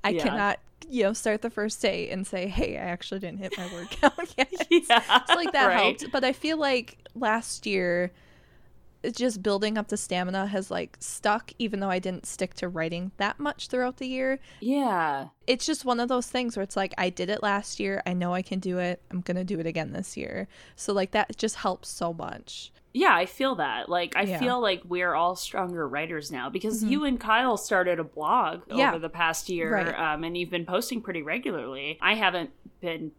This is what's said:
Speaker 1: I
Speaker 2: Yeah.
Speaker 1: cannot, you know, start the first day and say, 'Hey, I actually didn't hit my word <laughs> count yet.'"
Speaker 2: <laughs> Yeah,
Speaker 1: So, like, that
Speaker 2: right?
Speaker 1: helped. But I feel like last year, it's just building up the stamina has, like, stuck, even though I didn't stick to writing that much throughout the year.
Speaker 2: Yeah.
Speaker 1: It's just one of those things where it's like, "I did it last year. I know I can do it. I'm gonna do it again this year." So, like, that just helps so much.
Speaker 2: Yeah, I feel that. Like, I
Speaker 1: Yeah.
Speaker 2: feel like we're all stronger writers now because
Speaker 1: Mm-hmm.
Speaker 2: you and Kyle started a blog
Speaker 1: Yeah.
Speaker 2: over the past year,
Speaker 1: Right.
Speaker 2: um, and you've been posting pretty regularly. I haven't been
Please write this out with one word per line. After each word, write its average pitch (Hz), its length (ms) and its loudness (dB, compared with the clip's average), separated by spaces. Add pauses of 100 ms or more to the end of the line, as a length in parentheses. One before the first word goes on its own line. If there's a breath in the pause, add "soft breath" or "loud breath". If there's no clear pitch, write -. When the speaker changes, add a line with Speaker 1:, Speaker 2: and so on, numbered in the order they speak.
Speaker 1:
I 202 60 2
Speaker 2:
Yeah. 165 140 0
Speaker 1:
cannot, 202 360 2 (300)
you 247 140 2
know, 202 100 4
start 214 280 0
the 240 80 -4
first 214 320 -4
day 190 280 0
and 185 180 -6
say, 190 220 -4
'Hey, - 260 -2
I - 60 -8
actually 180 400 -6
didn't 185 180 -10
hit 190 180 -8
my 180 140 -8
word 175 200 -10
<laughs> - 0 -
count - 460 2
yet.'" 262 140 2 (100)
Speaker 2:
<laughs> - 80 -2
Yeah, 240 560 6
Speaker 1:
So, 330 100 6
like, 349 180 -2
that 269 140 6
Speaker 2:
right? 190 120 6
Speaker 1:
helped. 254 320 0
But 262 140 2
I 254 80 4
feel 311 240 -2
like 277 400 0 (180)
last 226 500 -2
year, 180 460 2 (920 soft breath)
it's 240 160 -4
just 233 240 0
building 208 360 2
up 214 100 -2
the 214 80 -2
stamina 185 520 -2
has, 196 220 -2
like, - 300 -6
stuck, - 580 -2
even 214 220 -2
though 196 100 0
I 185 100 2
didn't 185 260 -6
stick - 300 -6
to 185 120 -6
writing 175 480 -4
that 202 240 -2
much 294 300 -4
throughout 254 260 0
the 262 120 -8
year. 262 320 -2 (200 loud breath)
Speaker 2:
Yeah. 180 680 2 (200)
Speaker 1:
It's 247 180 2
just 311 200 0
one 240 160 2
of 240 80 0
those 247 180 2
things 240 300 -2
where 196 60 -2
it's - 120 -8
like, 190 220 0
"I 180 120 2
did 180 200 -4
it 214 120 -2
last 202 380 -2
year. 196 260 -2
I 180 60 -2
know 180 220 0
I 185 80 0
can 190 180 -4
do 180 180 -2
it. 180 320 -2
I'm 180 120 -4
gonna 180 240 -2
do 190 120 -2
it 165 80 -4
again 160 280 -4
this - 240 -8
year." - 320 -6 (260 loud breath)
So, - 160 -4
like, 190 200 2
that - 260 0
just 220 180 -2
helps - 320 -4
so 170 260 -4
much. - 600 -12 (200)
Speaker 2:
Yeah, 285 220 6
I 175 100 4
feel 262 300 0
that. 131 320 -2
Like, 175 300 0
I 196 60 4
Speaker 1:
Yeah. 185 160 0
Speaker 2:
feel 247 200 2
like 190 240 2
we're 180 300 0
all 175 240 2
stronger 175 500 -4
writers 147 420 -4
now 135 200 -6
because 214 340 -2
Speaker 1:
Mm-hmm. 220 80 2
Speaker 2:
you 294 140 2
and 254 160 0
Kyle 226 340 4
started 180 460 2
a - 20 -2
blog 170 680 0
Speaker 1:
Yeah. 262 200 4
Speaker 2:
over 170 100 -2
the 160 100 -6
past 165 380 0
year, 180 260 0
Speaker 1:
Right. 180 240 0
Speaker 2:
um, 160 280 0
and 170 120 -4
you've 175 140 -2
been 170 140 -2
posting 214 360 2
pretty 170 200 -4
regularly. 151 800 -4
I 202 140 4
haven't 180 360 2 (300)
been 160 380 -6